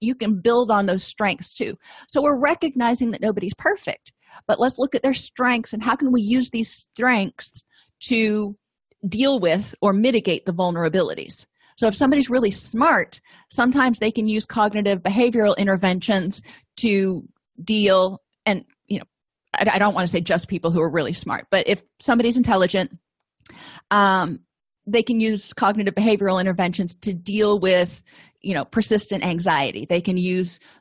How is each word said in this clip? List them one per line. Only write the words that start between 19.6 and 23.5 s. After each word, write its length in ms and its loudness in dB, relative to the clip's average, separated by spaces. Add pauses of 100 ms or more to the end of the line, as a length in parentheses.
I 40 0
don't 160 2
wanna 140 -2
say 120 0
just 260 0
people 240 -2
who 120 2
are 80 0
really 240 -2
smart, 360 -6
but 160 2
if 160 0 (180)
somebody's 360 2
intelligent, 540 2 (1000)